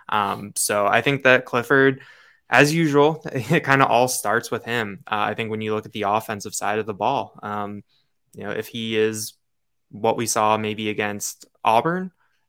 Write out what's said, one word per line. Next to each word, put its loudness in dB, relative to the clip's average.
Um, -2
so 0
I 4
think 0
that 6
Clifford, 2
as 6
usual, 4
<laughs> -10
it -2
kinda 4
all 2
starts -2
with -6
him. -6
Uh, -4
I -2
think -6
when -6
you -4
look -4
at -16
the -6
offensive -2
side -4
of -2
the -6
ball, -4
um, -8
you -14
know, -8
if -6
he -6
is -2
what 0
we -2
saw 2
maybe -4
against -6
Auburn, 2